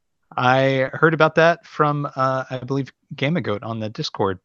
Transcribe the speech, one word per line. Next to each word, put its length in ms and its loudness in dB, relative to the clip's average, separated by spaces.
I 580 2
heard 200 2
about 220 2
that 300 4
from, 500 -2
uh, 340 -2
I 80 -8
believe 340 -6
Gamma 260 -2
Goat 220 -6
on 160 -8
the 100 -6
Discord, 560 -6